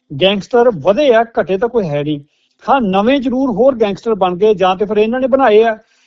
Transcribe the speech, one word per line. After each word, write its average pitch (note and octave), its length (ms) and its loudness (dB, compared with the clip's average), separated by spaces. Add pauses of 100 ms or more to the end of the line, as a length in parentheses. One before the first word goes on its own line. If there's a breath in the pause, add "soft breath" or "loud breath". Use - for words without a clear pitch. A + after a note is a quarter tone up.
(220)
ਗੈਂਗਸਟਰ G#3 480 0
ਵਧੇ G#3 440 0
ਆ, A3+ 100 2 (160)
ਘਟੇ F#3+ 180 -4
ਤਾਂ A3+ 100 -2
ਕੋਈ A3+ 200 -2
ਹੈ D3 140 -4
ਨਹੀਂ। D3 180 -6 (480)
ਹਾਂ, A3 120 2
ਨਵੇਂ G#3+ 400 0
ਜ਼ਰੂਰ B3+ 300 -2
ਹੋਰ B3 240 2
ਗੈਂਗਸਟਰ G#3+ 400 -2
ਬਣ F#3 220 -2
ਗਏ G#3+ 180 2
ਜਾਂ F#3 220 0
ਤੇ G3+ 100 -4
ਫਿਰ G#3 100 -6
ਇਹਨਾਂ A3 240 0
ਨੇ C4 60 0
ਬਣਾਏ A#3+ 360 4
ਆ A3 160 -2 (280)